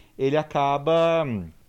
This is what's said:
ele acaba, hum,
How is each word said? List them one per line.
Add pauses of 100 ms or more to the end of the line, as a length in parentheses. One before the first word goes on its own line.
(180)
ele
acaba,
hum, (200)